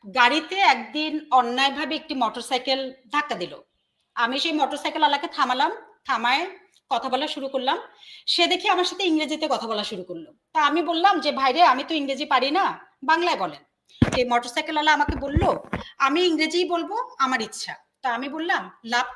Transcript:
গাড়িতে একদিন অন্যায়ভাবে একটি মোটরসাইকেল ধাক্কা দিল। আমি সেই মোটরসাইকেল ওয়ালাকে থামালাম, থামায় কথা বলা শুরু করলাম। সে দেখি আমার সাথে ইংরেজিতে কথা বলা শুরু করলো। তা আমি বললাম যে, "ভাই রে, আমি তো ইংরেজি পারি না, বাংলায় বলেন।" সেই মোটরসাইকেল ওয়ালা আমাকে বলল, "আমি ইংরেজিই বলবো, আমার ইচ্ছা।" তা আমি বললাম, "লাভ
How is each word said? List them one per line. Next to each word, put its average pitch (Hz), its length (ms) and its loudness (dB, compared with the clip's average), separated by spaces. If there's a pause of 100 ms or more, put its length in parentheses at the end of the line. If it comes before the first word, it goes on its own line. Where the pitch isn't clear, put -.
(140)
গাড়িতে 285 420 2
একদিন 302 720 0
অন্যায়ভাবে 262 680 2
একটি 302 180 -8
মোটরসাইকেল 254 760 -2 (200)
ধাক্কা 294 220 -2
দিল। 160 220 -8 (580)
আমি 240 260 0
সেই 330 120 -2
মোটরসাইকেল 302 500 -2
ওয়ালাকে 285 260 0
থামালাম, 269 440 0 (320)
থামায় 262 420 0 (440)
কথা 254 180 0
বলা 269 180 0
শুরু 269 220 -6
করলাম। 262 300 0 (480)
সে 339 200 2
দেখি 370 220 0
আমার 359 160 2
সাথে - 200 -4
ইংরেজিতে 311 460 0
কথা 226 160 0
বলা 214 180 -4
শুরু 185 180 -8
করলো। 233 300 -12 (200)
তা 311 100 2
আমি 294 200 4
বললাম 339 380 4
যে, 285 120 0
"ভাই 262 200 2
রে, 320 100 6
আমি 277 220 6
তো 330 100 -4
ইংরেজি 277 300 -2
পারি 269 260 2
না, 339 360 0 (160)
বাংলায় 320 340 2
বলেন।" 165 260 -6 (520)
সেই 254 100 2
মোটরসাইকেল 254 520 -2
ওয়ালা 302 160 4
আমাকে 294 240 2
বলল, 294 400 0 (420)
"আমি 285 240 2
ইংরেজিই 320 460 2
বলবো, 339 280 -2 (220)
আমার 262 220 0
ইচ্ছা।" - 340 -8 (280)
তা 240 120 -2
আমি 254 140 -6
বললাম, 311 420 -4 (140)
"লাভ 240 320 0